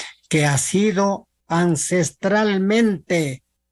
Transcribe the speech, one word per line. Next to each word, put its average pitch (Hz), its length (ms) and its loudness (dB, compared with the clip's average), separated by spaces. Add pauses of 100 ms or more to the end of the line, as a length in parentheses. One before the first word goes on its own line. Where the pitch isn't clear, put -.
(300)
que 151 160 0
ha 143 120 0
sido 196 680 0 (200)
ancestralmente 180 2000 0 (280)